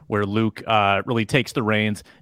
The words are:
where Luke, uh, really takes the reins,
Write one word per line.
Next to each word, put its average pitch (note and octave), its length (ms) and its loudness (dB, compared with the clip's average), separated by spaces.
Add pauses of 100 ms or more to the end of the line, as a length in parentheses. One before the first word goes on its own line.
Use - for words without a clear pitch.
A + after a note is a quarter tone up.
where G#2 180 0
Luke, G#2+ 420 -2
uh, G2+ 380 2
really A#2 200 0
takes B2 280 0
the A#2+ 100 -2
reins, G#2+ 400 0 (180)